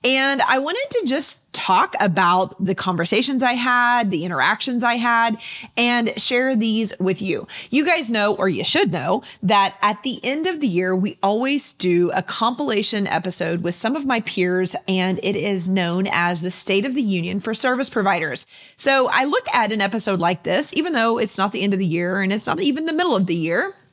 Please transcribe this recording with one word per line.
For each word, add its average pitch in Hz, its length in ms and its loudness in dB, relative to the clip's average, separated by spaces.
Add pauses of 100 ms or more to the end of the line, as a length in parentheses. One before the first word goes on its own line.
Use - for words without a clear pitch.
And 269 360 2
I 262 180 4
wanted 381 300 -4
to 403 160 0
just 269 460 -2
talk 208 480 2
about 185 640 2
the 180 120 0
conversations 233 680 0
I 247 100 2
had, 240 560 2
the 165 140 -2
interactions 185 600 0
I 240 120 2
had, 233 460 0 (340)
and 240 440 0
share 262 360 0
these 220 440 0
with 185 220 0
you. 190 260 -4 (220)
You 277 160 2
guys 330 240 0
know, 208 260 2
or 190 120 0
you 180 160 0
should 320 280 2
know, 170 320 -2 (200)
that 196 380 2
at 208 220 0
the 254 200 -6
end 294 240 -2
of 330 140 -4
the 285 60 0
year, 185 280 0
we 185 260 0
always 247 520 0
do 175 400 2
a 185 100 -2
compilation 226 840 -2
episode 170 560 -2
with 175 120 -2
some 233 200 -2
of 285 100 -4
my 240 160 0
peers, 180 540 0 (120)
and 185 360 0
it 202 120 0
is 190 320 -2
known 185 400 0
as 175 340 0
the 180 100 -4
State 196 340 0
of 262 80 -2
the 277 80 0
Union 185 380 -2
for 220 140 -4
Service 254 360 0
Providers. 175 560 0 (320)
So 269 340 2
I 262 140 2
look 466 280 0
at 220 180 2
an 214 100 0
episode 196 380 0
like 170 240 0
this, 196 300 0
even 320 200 -2
though 233 240 2
it's 214 200 -2
not 196 140 0
the 131 100 -4
end 202 120 2
of 190 60 0
the 196 60 0
year 175 360 0
and 190 100 0
it's 214 140 -2
not 302 140 -2
even 302 260 0
the 320 80 -2
middle 330 220 2
of 190 100 2
the 175 100 0
year 175 380 -2 (200)